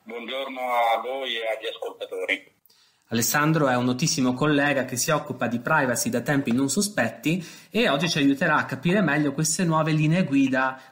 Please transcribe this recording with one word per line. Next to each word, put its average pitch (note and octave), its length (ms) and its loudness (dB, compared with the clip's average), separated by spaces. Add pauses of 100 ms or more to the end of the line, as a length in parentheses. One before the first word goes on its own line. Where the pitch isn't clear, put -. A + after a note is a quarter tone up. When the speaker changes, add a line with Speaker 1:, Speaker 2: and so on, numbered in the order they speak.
Speaker 1:
Buongiorno B2+ 580 -10 (340)
a - 60 -4
voi B2+ 320 -6
e A2+ 60 -4
agli A2 300 -4
ascoltatori. F#2+ 840 -6 (560)
Speaker 2:
Alessandro D3 560 2
è B2+ 80 2
un B2 100 0
notissimo B2+ 500 0
collega C#3+ 500 2
che B2 100 -8
si B2 140 -2
occupa C#3+ 380 -2
di A#2 100 -2
privacy B2+ 540 0
da A#2+ 100 0
tempi C#3 300 0
non C3+ 180 0
sospetti D#3+ 720 -2 (280)
e A3 180 2
oggi C#3+ 180 0
ci E3 120 0
aiuterà C#3+ 380 2
a B2 80 0
capire E3+ 360 0
meglio D3 320 2
queste D#3+ 300 0
nuove D#3+ 300 2
linee D#3 320 2
guida C3 540 2 (120)